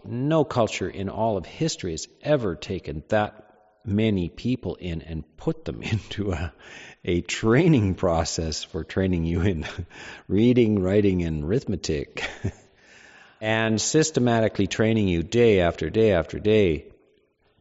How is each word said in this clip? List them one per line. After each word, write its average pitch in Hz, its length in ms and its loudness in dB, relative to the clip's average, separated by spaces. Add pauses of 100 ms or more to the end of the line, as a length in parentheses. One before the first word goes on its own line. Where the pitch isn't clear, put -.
no 135 400 0
culture 107 420 -2
in 95 220 -6
all 110 260 -2
of 85 100 -4
history - 460 -6
has 80 160 -8 (160)
ever 123 320 0
taken 78 540 -8
that 107 400 -2 (360)
many 101 440 0
people 120 460 -6
in 160 260 -8
and 160 220 -10 (140)
put - 280 -6
them 60 180 -8
<laughs> - 80 -6
into 101 400 -6
a, 82 220 -6 (500)
a 87 180 0
training 113 720 2
process 82 680 -2
for 82 200 -8
training 90 420 -2
you 85 160 0
in 85 240 -2 (320)
<laughs> - 300 -18
reading, 110 540 4
writing, 95 420 2
and 80 200 -2
arithmetic. 82 840 -4 (160)
<laughs> 98 100 -4 (920)
And 110 380 0
systematically 117 840 2
training 110 400 2
you 85 160 2
day 110 380 4
after 82 280 0
day 110 220 4
after 82 260 0
day. 104 480 2 (760)